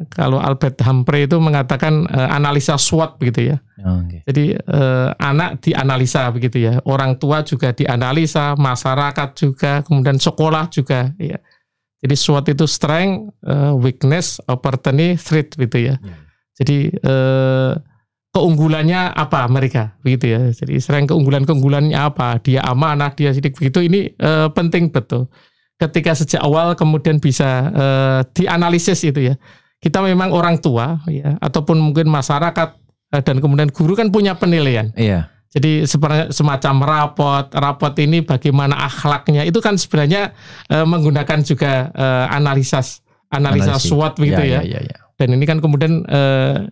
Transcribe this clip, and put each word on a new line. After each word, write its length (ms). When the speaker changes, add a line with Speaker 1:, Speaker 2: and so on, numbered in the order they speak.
Speaker 1:
kalau 260
Albert 460
Humphrey 420
itu 140
mengatakan, 640
eh, 240
analisa 480
swot 400
begitu 380
ya. 20
Speaker 2:
Oke. 480
Speaker 1:
Jadi, 260
eh, 640
anak 460
dianalisa 640
begitu 320
ya, 240
orang 320
tua 240
juga 320
dianalisa, 800
masyarakat 800
juga, 480
kemudian 380
sekolah 500
juga 480
ya. 220
Jadi 160
swot 320
itu 160
strength, 720
eh, 320
weakness, 720
opportunity, 720
threat 380
gitu 240
ya. 160
Speaker 2:
Ya. 220
Speaker 1:
Jadi, 340
eh, 800
keunggulannya 840
apa 340
mereka 540
begitu 260
ya. 120
Jadi 260
strength, 320
keunggulan-keunggulannya 880
apa, 460
dia 180
amanah, 540
dia 180
sidik 240
begitu, 240
ini, 320
eh, 380
penting 400
betul, 400
ketika 380
sejak 260
awal 340
kemudian 440
bisa, 500
eh, 520
dianalisis 680
itu 220
ya. 100
Kita 240
memang 300
orang 260
tua 480
ya, 340
ataupun 400
mungkin 280
masyarakat, 600
eh, 100
dan 160
kemudian 320
guru 240
kan 160
punya 260
penilaian. 580
Speaker 2:
Iya. 360
Speaker 1:
Jadi 340
seperti 480
semacam 480
rapot, 680
rapot 480
ini 240
bagaimana 640
akhlaknya, 640
itu 140
kan 160
sebenarnya, 600
eh, 160
menggunakan 600
juga, 480
eh, 380
analisa, 540
analisa 480
Speaker 2:
Analisis. 100
Speaker 1:
swot 300
begitu 240
Speaker 2:
Iya, 160
Speaker 1:
ya. 40
Speaker 2:
iya, 120
iya, 120
iya. 140
Speaker 1:
Dan 160
ini 160
kan 160
kemudian, 420
eh, 500